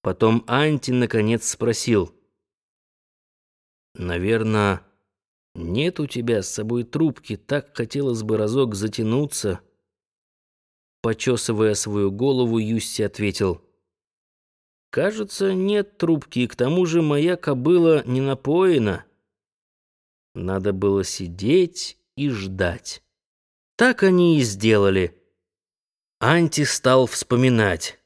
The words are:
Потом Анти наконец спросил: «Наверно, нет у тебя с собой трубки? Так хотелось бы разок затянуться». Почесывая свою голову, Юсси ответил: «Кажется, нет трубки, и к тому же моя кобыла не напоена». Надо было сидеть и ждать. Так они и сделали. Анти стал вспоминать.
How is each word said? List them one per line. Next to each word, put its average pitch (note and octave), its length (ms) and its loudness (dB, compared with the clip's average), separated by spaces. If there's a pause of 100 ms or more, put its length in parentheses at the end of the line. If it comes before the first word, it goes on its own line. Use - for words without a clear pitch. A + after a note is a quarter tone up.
Потом A2+ 460 2
Анти C3+ 460 0
наконец A#2 540 0
спросил: A2 680 0 (1800)
«Наверно, G2+ 880 0 (720)
нет A2+ 460 -4
у D3 60 -2
тебя A#2 360 -2
с - 60 -10
собой A2+ 360 -4
трубки? C#3+ 520 -4
Так - 400 -6
хотелось B2 460 -4
бы G#2+ 160 0
разок A2+ 360 0
затянуться». A2 880 -2 (1400)
Почесывая A2 720 0
свою G2+ 360 -2
голову, A#2+ 480 0
Юсси A2 440 -4
ответил: G2+ 580 -2 (1300)
«Кажется, G3 640 -2
нет G3+ 460 -2
трубки, D#3+ 420 -2
и B2 60 2
к - 100 -10
тому E3+ 300 0
же E3 160 2
моя D#3 340 2
кобыла D#3+ 720 2
не B2+ 160 0
напоена». C3+ 840 0 (1300)
Надо F#2+ 380 -4
было G2 320 0
сидеть G#2 920 -4 (180)
и C#3+ 140 -2
ждать. F#2+ 720 -6 (760)
Так B3 260 2
они F3 360 4
и C#3 40 2
сделали. G2 800 2 (960)
Анти D#3 460 2
стал C3 420 2
вспоминать. A#2 1000 0